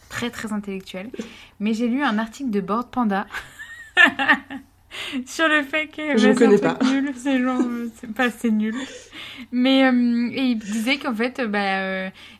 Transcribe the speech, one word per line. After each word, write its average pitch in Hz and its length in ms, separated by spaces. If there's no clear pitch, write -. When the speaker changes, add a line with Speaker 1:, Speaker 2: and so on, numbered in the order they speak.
Speaker 1:
très, 240 200
très 220 220
intellectuels. 196 580
Mais 208 160
j'ai 233 140
lu 262 160
un 214 140
article 226 320
de 202 100
Bored 214 300
Panda 208 360
<laughs> - 1300
sur 320 220
le 302 140
fait 311 260
que, 302 300
Speaker 2:
Je 208 100
Speaker 1:
bah, 214 60
Speaker 2:
ne - 40
connais 208 200
Speaker 1:
c'est - 80
un - 80
truc 262 140
Speaker 2:
pas. 269 60
Speaker 1:
nul, 277 220
c'est 262 260
genre, 254 180
euh, 233 300
c'est 233 140
pas, 247 160
c'est 226 220
nul. 214 240
Mais, 262 340
euh, 240 480
et 269 100
il 247 160
disait 220 400
qu'en 277 160
fait, 254 260
bah, 202 400
euh, 190 300